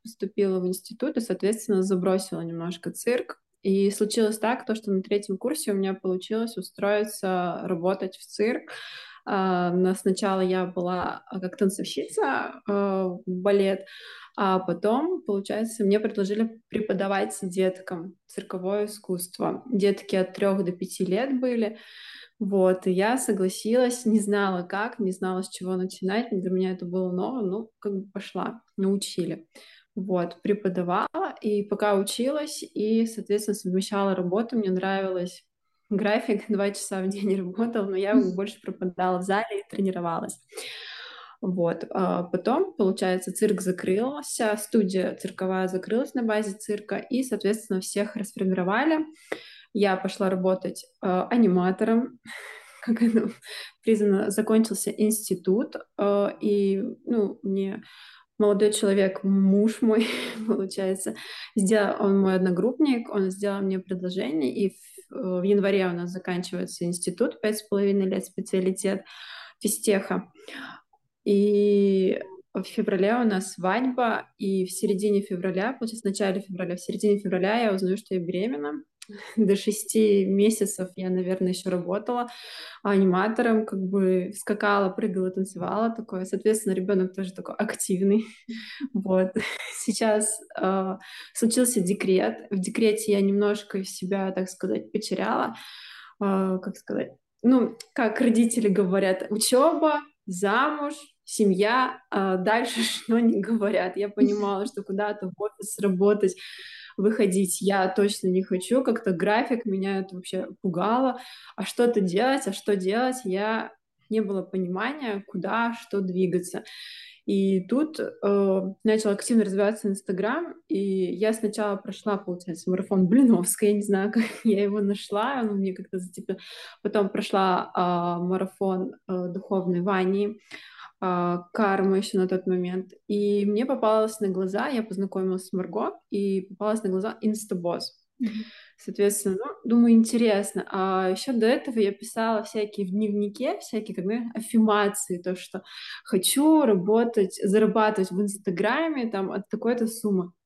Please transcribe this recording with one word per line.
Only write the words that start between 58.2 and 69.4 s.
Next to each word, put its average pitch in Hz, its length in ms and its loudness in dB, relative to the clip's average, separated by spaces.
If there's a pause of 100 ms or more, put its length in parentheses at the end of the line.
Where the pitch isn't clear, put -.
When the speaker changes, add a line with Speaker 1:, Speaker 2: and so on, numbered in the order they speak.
Speaker 1:
молодой 208 340 4
человек, 196 500 2
муж 196 600 4
мой, 220 240 4 (200)
<laughs> 220 200 -10
получается, 190 680 -2 (400)
сделал, 202 520 2
он 196 140 4
мой 190 160 4
одногруппник, 233 720 2
он 190 200 0
сделал 196 300 -4
мне 190 180 0
предложение, 185 720 -2
и 190 200 0
в, - 440 -18
э, 180 260 -2
в - 20 -2
январе 196 460 4
у 175 40 -2
нас 175 180 -4
заканчивается 180 760 -6
институт, 180 560 -2
пять 214 160 0
с - 100 -12
половиной 202 380 2
лет, 190 180 -2
специалитет 190 800 -2 (560)